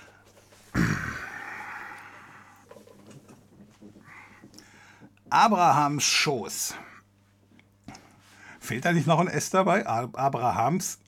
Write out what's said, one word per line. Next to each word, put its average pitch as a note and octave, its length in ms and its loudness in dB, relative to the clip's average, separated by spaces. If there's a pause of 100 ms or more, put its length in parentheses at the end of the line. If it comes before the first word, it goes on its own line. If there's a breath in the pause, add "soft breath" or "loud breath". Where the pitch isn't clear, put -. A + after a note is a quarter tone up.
(4000 loud breath)
Abrahams D3 760 4
Schoß. - 720 -2 (1800 loud breath)
Fehlt A#2 240 -6
da E3+ 80 2
nicht D#3 160 2
noch D#3+ 100 4
ein F3+ 80 2
S - 240 -4
dabei? F#3+ 360 2
Ab-, A#2 300 -4
Abrahams B2+ 920 0